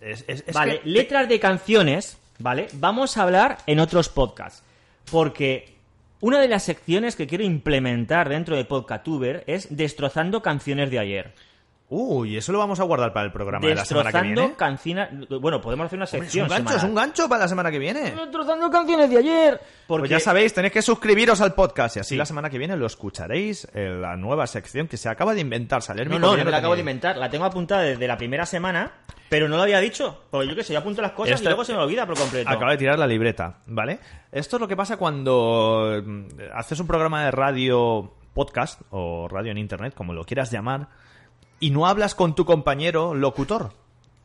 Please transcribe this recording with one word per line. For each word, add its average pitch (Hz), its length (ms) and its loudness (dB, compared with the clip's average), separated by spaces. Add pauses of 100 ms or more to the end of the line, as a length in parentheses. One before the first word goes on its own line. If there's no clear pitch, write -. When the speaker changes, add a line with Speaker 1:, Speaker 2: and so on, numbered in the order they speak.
Speaker 1:
Es, 110 260 -12
es, 135 180 -10
es 160 80 -10
Speaker 2:
Vale, 151 260 0
Speaker 1:
que 156 100 -10
Speaker 2:
letras 254 360 2
de 226 140 2
canciones, 190 800 2 (200)
¿vale? 123 360 -2
Vamos 208 420 0
a 220 60 2
hablar 190 340 4 (100)
en 151 140 4
otros 165 300 2
podcasts, - 520 -2 (480)
porque 143 640 0 (460)
una 247 180 4
de 269 100 6
las 208 160 2
secciones 202 520 -2
que 156 100 -4
quiero 175 180 -4
implementar 143 840 0
dentro 160 280 -2
de 127 100 -2
Podcatuber 131 800 -4
es 175 280 -6
destrozando 156 680 -2
canciones 143 480 -2
de 123 80 -2
ayer. 98 340 -4 (580)
Speaker 1:
Uy, 135 460 -2
eso 110 160 -4
lo 202 60 2
vamos 202 220 -2
a - 20 2
guardar 135 320 0
para 107 100 0
el 98 80 -6
programa 101 340 -4
de 156 80 4
la 101 120 -2
semana 143 240 0
que 170 80 2
Speaker 2:
Destrozando 208 240 0
Speaker 1:
viene. 269 140 -2
Speaker 2:
cancina-, 170 540 -4 (300)
bueno, 147 180 0
podemos 127 280 -4
hacer 185 120 -8
una 190 60 -4
Speaker 1:
Hombre, - 160 -6
Speaker 2:
sección 165 240 -2
Speaker 1:
es 147 80 -2
un 185 60 0
gancho, 240 100 -2
Speaker 2:
semanal. 262 80 2
Speaker 1:
es 180 140 2
un 220 40 -2
gancho 294 360 0
para 233 140 2
la 175 40 2
semana 175 220 0
que 151 80 -2
viene. 196 320 -4
Speaker 2:
Destrozando 320 600 -2
canciones 330 380 6
de 247 80 6
ayer. 311 440 6 (260)
Porque 160 160 0
Speaker 1:
Pues 135 80 0
ya 160 100 4
sabéis, 214 320 4
tenéis 190 220 0
que 220 80 4
suscribiros 220 580 4
al 196 140 4
podcast 143 420 2
y 101 40 -4
así 98 100 -8
Speaker 2:
Sí. 139 60 -2
Speaker 1:
la 147 100 0
semana 151 240 -6
que 131 80 -8
viene 175 180 -4
lo 135 80 -2
escucharéis 113 880 -6
en 92 300 -4
la 90 140 -6
nueva 123 300 -2
sección 127 400 -6
que 120 120 -10
se - 100 -6
acaba 170 260 -2
de 208 60 -2
inventar, 120 400 -2
Salermico, 113 380 -4
Speaker 2:
No, 170 80 4
no, 202 80 6
Speaker 1:
que - 60 2
ya - 40 0
Speaker 2:
no 170 40 0
me - 20 0
la 156 80 2
Speaker 1:
lo - 20 0
Speaker 2:
acabo 170 140 2
de 175 80 -2
Speaker 1:
teníais. 139 140 -4
Speaker 2:
inventar, 175 200 -2
la 127 140 -4
tengo 147 160 -2
apuntada 185 340 0
desde 127 260 0
la 120 120 -2
primera 131 260 -4
semana, 180 480 -4 (380)
pero 151 180 2
no 151 80 0
lo 175 60 4
había 202 180 4
dicho, 214 500 -4
porque 135 160 0
yo 143 80 -6
qué 214 100 -6
sé, 156 100 -6
yo 151 60 0
apunto 202 200 -6
las 202 120 -2
cosas 202 240 0
Speaker 1:
Esto 220 80 -4
Speaker 2:
y 165 80 4
luego 233 120 0
se 240 80 -6
me 214 60 -2
olvida 170 260 0
por 170 140 -4
completo. 131 320 0
Speaker 1:
Acaba 127 220 2
de 147 40 2
tirar 135 220 2
la 151 80 2
libreta, 110 580 0
¿vale? 113 340 -6 (320)
Esto 151 260 -6
es 233 40 0
lo 220 80 -4
que 190 80 -4
pasa 196 220 -4
cuando, 117 1080 2
mm, 101 200 -10 (300)
haces 131 260 -6
un 180 60 -4
programa 160 380 0
de 139 60 4
radio, 127 840 0 (220)
podcast - 560 -4
o 85 360 -6
radio 98 260 -6
en 104 60 -6
internet, 104 360 -8
como 87 180 -10
lo 85 140 -8
quieras 123 240 -4
llamar, 123 380 -6 (720)
y 156 100 2
no 151 180 2
hablas 202 260 2
con 170 220 2
tu 175 80 4
compañero 160 720 2
locutor. 139 580 -2 (520)